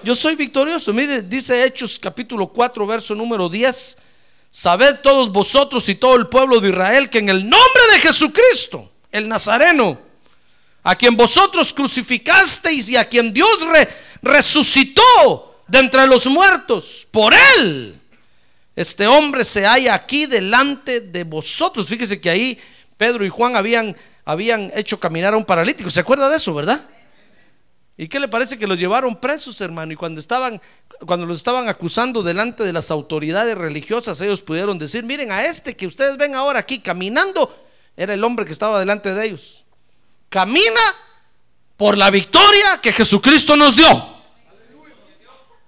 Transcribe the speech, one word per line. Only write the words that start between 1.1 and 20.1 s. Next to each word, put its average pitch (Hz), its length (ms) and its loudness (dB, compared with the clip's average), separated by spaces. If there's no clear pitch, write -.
dice 247 420 -2
Hechos 262 340 -6
capítulo 214 500 -8
cuatro, 233 380 -4
verso 220 280 -6
número 214 340 -6
diez: 226 500 -2
"Sabed 220 460 2
todos 269 360 2
vosotros 254 560 0
y 190 60 -2
todo 254 220 4
el 240 100 0
pueblo 254 340 2
de 196 80 0
Israel 202 400 0
que 226 100 -2
en 202 120 -2
el 190 180 -2
nombre 494 340 4
de - 60 4
Jesucristo, 311 920 2
el 214 180 -6
Nazareno, 226 680 2
a 180 120 0
quien 240 220 2
vosotros 349 560 2
crucificasteis 277 1160 0
y 247 60 0
a 226 120 0
quien 233 240 0
Dios 349 340 2
re-, 320 220 2
resucitó 277 1400 2
de 240 140 2
entre 262 260 2
los 254 200 4
muertos, 277 840 0
por 220 240 2
él, 220 680 4
este 196 320 -2
hombre 277 360 2
se 196 220 0
halla 240 280 2
aquí 294 320 -4